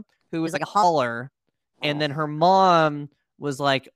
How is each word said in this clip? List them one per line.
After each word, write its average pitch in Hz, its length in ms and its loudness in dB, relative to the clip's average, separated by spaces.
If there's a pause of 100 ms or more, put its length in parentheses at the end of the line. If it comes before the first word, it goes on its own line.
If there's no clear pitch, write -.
(320)
who 165 100 -4
was, 160 100 -4
like, 147 100 -6
a 156 40 -6
hauler, 135 640 0 (520)
and 147 180 -4
then 151 100 -2
her 151 160 -6
mom 160 840 2 (300)
was, 143 220 -8
like, 139 360 0